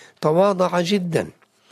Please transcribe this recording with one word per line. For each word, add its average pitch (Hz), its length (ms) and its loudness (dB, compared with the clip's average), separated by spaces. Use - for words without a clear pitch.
تواضع 180 600 2
جدا. 170 500 -2